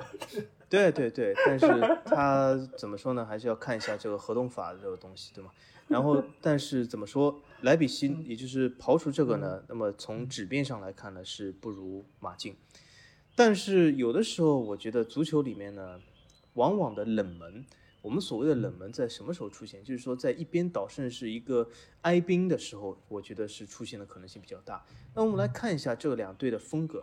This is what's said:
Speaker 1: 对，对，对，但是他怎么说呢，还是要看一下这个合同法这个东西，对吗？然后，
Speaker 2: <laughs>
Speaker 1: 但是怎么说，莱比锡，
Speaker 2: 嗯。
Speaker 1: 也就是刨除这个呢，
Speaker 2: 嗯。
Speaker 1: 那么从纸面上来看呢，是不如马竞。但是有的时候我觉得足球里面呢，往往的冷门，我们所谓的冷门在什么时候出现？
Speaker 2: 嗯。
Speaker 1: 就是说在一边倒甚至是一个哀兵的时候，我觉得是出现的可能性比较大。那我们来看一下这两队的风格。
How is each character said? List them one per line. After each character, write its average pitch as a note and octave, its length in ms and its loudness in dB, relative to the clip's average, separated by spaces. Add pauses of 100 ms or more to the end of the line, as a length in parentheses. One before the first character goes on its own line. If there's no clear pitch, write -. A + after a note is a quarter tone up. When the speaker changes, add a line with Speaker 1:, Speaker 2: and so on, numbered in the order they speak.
(680)
Speaker 1:
对， F#3+ 220 6
对， C3+ 180 0
对， A2+ 240 0 (120)
但 C3+ 140 6
是 D#4 80 10 (380)
他 C3+ 500 4 (220)
怎 A2+ 100 -8
么 G#2 100 -8
说 C3 160 -4
呢， A#2 120 -2
还 G#2+ 120 -6
是 A#2 100 -6
要 A2+ 80 2
看 A#2+ 200 -4
一 G#2+ 40 -4
下 G#2+ 180 -4
这 A2+ 120 -8
个 G#2 80 -2
合 A2 180 -6
同 B2 120 0
法 F2+ 260 -8
这 G2 160 -10
个 F#2 60 -6
东 F#2 220 -16
西， - 160 -18
对 G2 100 -18
吗？ - 60 -18 (380)
然 B2 140 2
后， C#3+ 280 4
Speaker 2:
<laughs> - 120 -20
Speaker 1:
但 D3 160 4
是 C3 280 -2
怎 A#2+ 120 -8
么 G#2+ 100 -8
说， C#3+ 340 0 (200)
莱 C3 140 6
比 D#3+ 120 4
锡， C#3 200 -2
Speaker 2:
嗯。 D#3 180 -4
Speaker 1:
也 A#2 100 -8
就 B2+ 120 -10
是 C3 300 0
刨 C3+ 200 4
除 D#3+ 140 -2
这 C#3+ 140 0
个 A#2 120 2
呢， F#2+ 200 -6
Speaker 2:
嗯。 - 120 -16
Speaker 1:
那 A#2+ 60 -10
么 G#2+ 180 -2
从 A#2 360 -8
纸 A2+ 160 -8
面 C3+ 180 -2
上 B2+ 160 -6
来 F#2+ 140 -10
看 G2+ 200 -14
呢， F#2 120 -14
是 G2 260 -10
不 F#2+ 200 -12
如 F#2+ 340 -12 (140)
马 F2 160 -10
竞。 G2+ 200 -12 (800)
但 A3+ 180 8
是 F#3 400 6
有 B2 200 2
的 G3 100 2
时 - 180 -4
候 D3 180 6
我 G#2 180 -4
觉 A2+ 140 -6
得 A#2 120 2
足 C#3 200 -2
球 D#3 180 2
里 C3 120 -6
面 G2+ 220 -12
呢， F#2 240 -14 (540)
往 D3+ 240 2
往 C#3+ 160 0
的 G#2 100 -4
冷 G#2+ 220 0 (100)
门， F2+ 300 -16 (380)
我 G#2+ 60 -10
们 D3+ 120 0
所 B2+ 160 -6
谓 B2+ 100 0
的 D#3 60 4
冷 G#2+ 240 0
门 F#2+ 160 -14
在 B2 160 -2
什 G#2 160 -14
么 D#3 80 -6
时 F3 80 -10
候 G#2+ 80 -8
出 - 160 -16
现？ - 160 -18
Speaker 2:
嗯。 - 20 -20
Speaker 1:
就 C3 140 -8
是 A#2+ 60 -14
说 B2+ 120 -4
在 B2+ 140 -2
一 E3 140 -4
边 E3+ 260 0
倒 G2+ 180 -4
甚 - 160 -10
至 B2+ 60 -4
是 A#2+ 220 -8
一 A#2 80 -6
个 A#2 280 0 (340)
哀 F3 200 4
兵 F3+ 260 2
的 E3+ 80 2
时 - 200 -8
候， G2+ 200 -8 (120)
我 G#2 120 -8
觉 G2 140 -14
得 G#2 140 -6
是 G#2 180 -14
出 - 180 -16
现 A2 160 -10
的 G2+ 60 -14
可 - 140 -20
能 F#2 100 -18
性 G#2 100 -20
比 F#2+ 80 -20
较 F#2 120 -16
大。 F#2+ 260 -14 (300)
那 A3 80 2
我 A3 40 4
们 G#3+ 80 0
来 G3 120 2
看 A3 260 -4
一 D3+ 60 0
下 B2 160 -2
这 C#3+ 180 -2
两 G2+ 220 -4
队 B2+ 160 0
的 A2 80 -2
风 D#3+ 280 -4
格。 - 160 -8